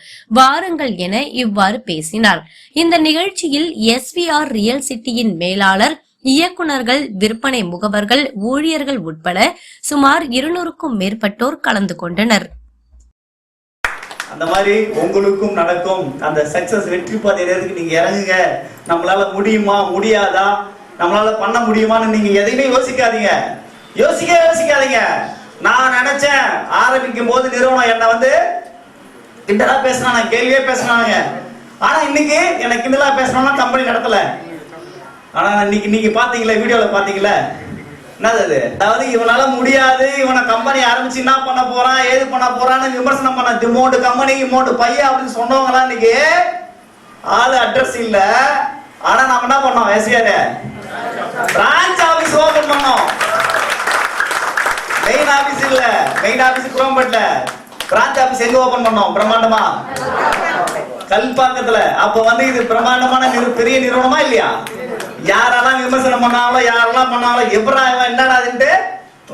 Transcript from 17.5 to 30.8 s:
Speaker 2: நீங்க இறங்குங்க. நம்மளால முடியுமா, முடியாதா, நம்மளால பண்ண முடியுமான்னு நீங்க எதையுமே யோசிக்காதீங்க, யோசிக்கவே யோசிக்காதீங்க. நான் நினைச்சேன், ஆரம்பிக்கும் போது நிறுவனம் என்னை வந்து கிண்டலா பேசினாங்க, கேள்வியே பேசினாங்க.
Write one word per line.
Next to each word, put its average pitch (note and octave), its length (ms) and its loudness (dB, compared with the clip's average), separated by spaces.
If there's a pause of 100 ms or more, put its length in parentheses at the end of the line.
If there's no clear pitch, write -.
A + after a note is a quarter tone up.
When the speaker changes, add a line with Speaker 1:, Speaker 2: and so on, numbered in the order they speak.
Speaker 2:
நீங்க D#3+ 200 -4
இறங்குங்க. G3 340 0 (560)
நம்மளால F#3 420 0
முடியுமா, G3+ 600 0
முடியாதா, G3+ 640 0 (420)
நம்மளால G#3 400 0
பண்ண A3 200 -2
முடியுமான்னு A3 460 2
நீங்க G#3 360 2
எதையுமே B3+ 360 0
யோசிக்காதீங்க, A#3+ 540 0 (640)
யோசிக்கவே E4+ 440 2
யோசிக்காதீங்க. D4 600 2 (600)
நான் B3+ 320 2
நினைச்சேன், C#4 800 0
ஆரம்பிக்கும் A#3+ 560 0
போது B3+ 220 2
நிறுவனம் B3 420 2
என்னை A3+ 160 0
வந்து A#3 240 2 (1160)
கிண்டலா A#3 300 0 (100)
பேசினாங்க, A#3 440 -2
கேள்வியே B3+ 300 2 (100)
பேசினாங்க. A#3 420 0 (640)